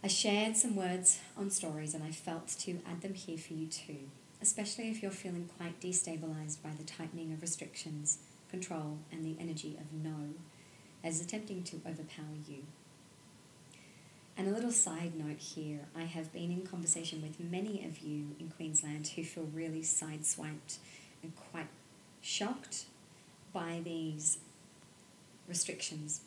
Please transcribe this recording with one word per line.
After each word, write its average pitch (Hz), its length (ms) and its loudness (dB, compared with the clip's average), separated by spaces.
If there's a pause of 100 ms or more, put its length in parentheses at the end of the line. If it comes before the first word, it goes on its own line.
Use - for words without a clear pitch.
I 196 40 2
shared 214 500 8
some 220 180 8
words 185 440 8 (180)
on 202 140 2
stories, 156 420 2
and 156 100 -2
I 156 60 -2
felt 165 380 -2 (140)
to 175 180 0 (100)
add 175 120 -2
them 196 120 -2
here 165 240 -4
for 160 160 -6
you 160 140 0
too, 143 420 -6 (320)
especially 214 480 2
if 220 140 0
you're 196 80 2
feeling 175 360 -2 (120)
quite 170 200 -4
destabilized 160 840 0
by 156 120 -4
the 151 80 -8
tightening 165 480 -4
of 156 120 -2
restrictions, 151 720 0 (320)
control, 156 480 -2 (140)
and 160 120 -4
the 160 160 -2
energy 156 400 -4
of 151 140 -8
no 151 360 -2 (760)
as 165 180 2
attempting 208 440 -2
to 165 220 -6
overpower 156 460 -6 (140)
you. 139 160 -8 (1700)
And 190 120 2
a 196 40 6
little 233 200 4
side 170 440 4
note 151 220 0
here, 151 440 -4 (140)
I 165 100 -2
have 165 280 -4
been 170 180 0
in 180 140 2
conversation 165 560 2
with 156 180 -4
many 180 460 0
of 156 140 -6
you 151 300 0 (100)
in 165 100 -6
Queensland 151 600 2
who 165 140 -2
feel 160 300 -4
really 160 300 -2
sideswiped 156 960 0 (420)
and 160 100 -6 (200)
quite 160 180 -6 (540)
shocked - 640 0 (680)
by 170 300 0
these 160 560 2 (1080)
restrictions 156 800 0